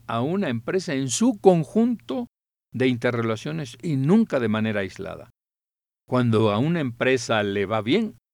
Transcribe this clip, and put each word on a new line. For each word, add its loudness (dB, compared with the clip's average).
a -4
una -2
empresa -4
en -2
su 0
conjunto 2
de 2
interrelaciones -2
y -2
nunca 4
de 0
manera 0
aislada. -10
Cuando 2
a 0
una 0
empresa 0
le 0
va -2
bien, -2